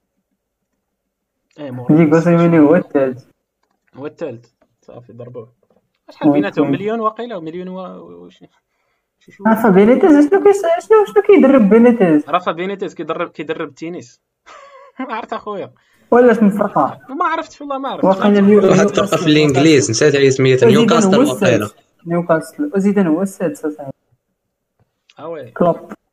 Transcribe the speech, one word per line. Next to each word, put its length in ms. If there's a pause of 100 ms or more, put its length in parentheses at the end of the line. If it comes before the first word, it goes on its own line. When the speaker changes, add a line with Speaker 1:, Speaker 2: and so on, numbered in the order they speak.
(1600)
Speaker 1:
اي 120
مورينيو. 340
Speaker 2:
ديغو 140
سيميوني 400
هو 160
الثالث. 480 (720)
Speaker 1:
هو 100
الثالث. 400 (360)
صافي 320
ضربوه. 380 (580)
شحال 180
Speaker 2:
هو 60
Speaker 1:
بيناتهم؟ 320
Speaker 2:
الثالث. 160
Speaker 1:
مليون 180
واقيلا، 400
مليون 280
و، 120
و 500
شي، 180 (720)
شي 120
شويه. 160
Speaker 2:
رافا 220
بينيتيز 600
شنو 140
كيس-، 440
شنو، 180
شنو 220
كيدرب 420
بينيتيز؟ 600
Speaker 1:
رافا 220
بينيتيز 440
كيدرب، 340
كيدرب 400
التنس. 520 (380)
<laughs> 400
ما 160
عرفت 180
اخويا. 400 (380)
Speaker 2:
ولا 220
شنو 140
الفرقه؟ 520 (100)
Speaker 1:
ما 160
عرفتش 360
والله، 160
ما 120
عرفت. 160
Speaker 2:
واقيلا 360
Speaker 1:
ما 60
Speaker 2:
نيو-، 160
Speaker 3:
واحد 140
Speaker 2:
نيوكاسل. 240
Speaker 3:
الفرقه 160
في 100
الانجليز 640
نسيت 240
على 160
سميتها، 340
Speaker 2:
أوزيدان 220
Speaker 3:
نيوكاسل 280
Speaker 2:
هو 60
Speaker 3:
واقيلا. 340
Speaker 2:
السادس. 200 (300)
نيوكاسل. 680
اوزيدان 340
هو 140
السادس 440
اصاحبي. 260 (1300)
Speaker 1:
اه 80
وي. 240
Speaker 2:
كلوب 400 (220)